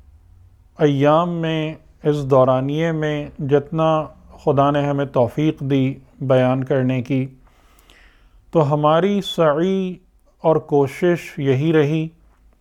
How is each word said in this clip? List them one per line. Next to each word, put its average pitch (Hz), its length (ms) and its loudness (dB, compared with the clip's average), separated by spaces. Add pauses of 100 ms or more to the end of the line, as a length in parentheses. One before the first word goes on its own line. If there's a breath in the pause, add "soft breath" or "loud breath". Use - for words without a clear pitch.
(800)
ایام 151 500 2
میں، 160 440 -4 (300)
اس 147 260 -2
دورانیے 135 640 2
میں 151 360 -4 (120)
جتنا 156 680 0 (400)
خدا 139 260 2
نے 147 100 0
ہمیں 143 240 -2
توفیق 143 540 -2
دی 135 340 0 (280)
بیان 131 420 2
کرنے 131 380 -2
کی، 131 240 -4 (1300 soft breath)
تو 151 220 2
ہماری 165 480 2
سعی 180 720 -2 (480)
اور 160 140 2
کوشش 151 840 0
یہی 139 340 2
رہی 156 340 2 (540)